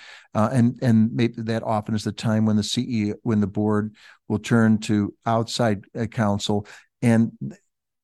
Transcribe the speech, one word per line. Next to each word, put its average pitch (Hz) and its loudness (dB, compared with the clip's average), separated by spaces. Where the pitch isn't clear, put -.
uh, 110 0
and, 120 2
and 113 4
maybe 120 -2
that 113 -4
often 110 -4
is 107 -4
the 110 -4
time 110 0
when 107 2
the 104 0
C 127 -4
E 107 -2
O, - -8
when 113 0
the 104 2
board 107 -2
will 107 -2
turn 113 4
to 104 -2
outside, 113 -2
uh, 120 -4
counsel. 104 -2
And 117 4